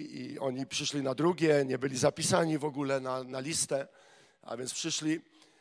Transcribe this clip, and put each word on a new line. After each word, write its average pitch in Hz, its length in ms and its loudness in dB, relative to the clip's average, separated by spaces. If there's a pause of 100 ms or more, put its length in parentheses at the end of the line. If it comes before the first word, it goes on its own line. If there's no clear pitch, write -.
(320)
i - 60 -10
oni 135 280 -2
przyszli 143 360 -4
na 135 120 0
drugie, 151 520 4
nie 127 120 -2
byli 135 200 -2
zapisani 160 600 4
w 135 60 -4
ogóle 139 360 0
na, 131 240 -4
na 131 160 -8
listę, 139 480 -2 (540)
a 117 140 -8
więc 123 180 -6
przyszli 156 460 -2 (400)